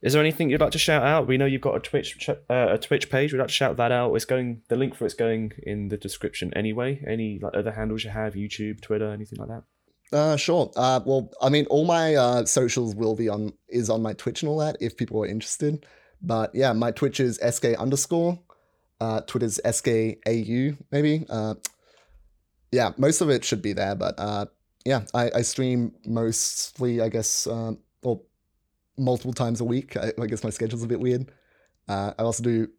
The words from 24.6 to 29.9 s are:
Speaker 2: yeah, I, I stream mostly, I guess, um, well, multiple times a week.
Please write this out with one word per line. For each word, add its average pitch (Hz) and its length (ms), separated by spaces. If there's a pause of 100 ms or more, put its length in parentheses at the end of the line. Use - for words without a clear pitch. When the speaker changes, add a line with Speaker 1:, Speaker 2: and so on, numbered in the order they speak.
Speaker 2:
yeah, 127 160 (140)
I, 120 220
I 120 40
stream 123 540 (100)
mostly, 117 960
I 113 80
guess, - 380
um, 113 320 (240)
well, 123 200 (760)
multiple 127 340
times 120 260
a 123 40
week. 123 340